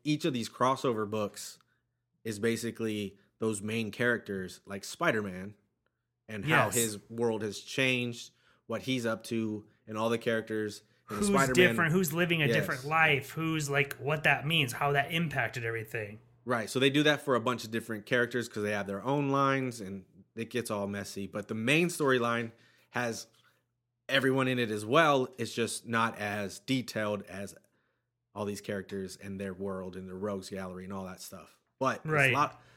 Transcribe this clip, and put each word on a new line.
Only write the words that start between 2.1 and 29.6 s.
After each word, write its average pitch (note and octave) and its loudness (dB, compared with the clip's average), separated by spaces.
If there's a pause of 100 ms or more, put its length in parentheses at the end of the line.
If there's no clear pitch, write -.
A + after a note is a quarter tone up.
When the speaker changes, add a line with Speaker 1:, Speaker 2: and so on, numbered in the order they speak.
Speaker 1:
is G#2+ -6
basically A2+ -2 (240)
those A2 0
main A2 -2
characters, G#2 -2
like G2 -10
Spider-Man, G#2 -2 (760)
and G#2+ -6
how A#2 4
Speaker 2:
Yes. A2+ -2
Speaker 1:
his A2 0 (120)
world A2+ 0
has G#2 -6
changed, B2 0 (360)
what A2 -6
he's B2 0
up A2+ -2
to, A2 -4 (200)
and A2 -10
all A2+ 2
the A#2 2
characters A2 -2 (280)
in G#2+ -8
the - -2
Speaker 2:
Who's G#3 2
Speaker 1:
Spider-Man. C#3 4 (160)
Speaker 2:
different, E3 2
who's F3 2
living E3+ 2
a C#3+ 4
different B2+ 2
Speaker 1:
Yes. C#3 -8
Speaker 2:
life, D#3 4
who's, D#3+ -2
like, C#3 2
what D3 -2
that C#3 4
means, D#3 2
how C#3+ 2
that C#3+ 2
impacted C3 -2
everything. A2 -6 (260)
Speaker 1:
Right, A#2 -2
so C3 0
they C3+ 8
do D3 6
that D3 4
for C3 4
a A2+ 4
bunch A#2 0
of G#2+ -10
different A2 -4
characters A#2+ 0
'cause G#2+ -6
they G#2 0
have G2+ -2
their G2 -6
own C#3 0
lines, C3+ 0
and F#2+ -10 (300)
it A2+ -6
gets A2+ -2
all G2+ -2
messy. G2+ -6
But G2+ -8
the A2+ -4
main C#3+ 4
storyline A#2 0 (400)
has A#2 -4 (800)
everyone C3 4
in B2+ 2
it A2+ 2
as G#2+ -4
well. C#3 6 (100)
It's A#2 -4
just A2+ -2
not A2+ 2
as G2+ -4
detailed G#2+ -2
as F#2+ -10 (800)
all G#2 -6
these G2+ -6
characters G2 -8
and F#2+ -10
their F#2+ -6
world F#2 -8